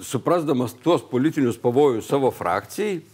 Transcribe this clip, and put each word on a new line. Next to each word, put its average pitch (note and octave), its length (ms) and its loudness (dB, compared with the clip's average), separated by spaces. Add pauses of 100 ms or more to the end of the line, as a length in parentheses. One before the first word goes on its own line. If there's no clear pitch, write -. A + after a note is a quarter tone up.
suprasdamas C#3 720 -2
tuos E3 300 0
politinius C3 580 0
pavojus B2 460 2
savo C3+ 240 2
frakcijai, D#3+ 720 -4 (120)